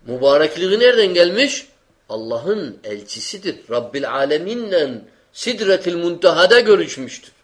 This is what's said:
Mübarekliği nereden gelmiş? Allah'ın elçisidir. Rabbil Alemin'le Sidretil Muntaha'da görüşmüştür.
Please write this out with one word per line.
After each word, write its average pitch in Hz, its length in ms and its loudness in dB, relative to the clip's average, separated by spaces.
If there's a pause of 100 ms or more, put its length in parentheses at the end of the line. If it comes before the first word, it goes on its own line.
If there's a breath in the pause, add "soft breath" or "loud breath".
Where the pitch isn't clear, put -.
Mübarekliği 156 720 2
nereden 226 360 4
gelmiş? 180 540 2 (400)
Allah'ın 117 760 -8
elçisidir. 107 720 -12 (140)
Rabbil 120 400 -6
Alemin'le 151 920 -2 (300 soft breath)
Sidretil 190 640 -2
Muntaha'da 175 640 4
görüşmüştür. 165 720 0 (120)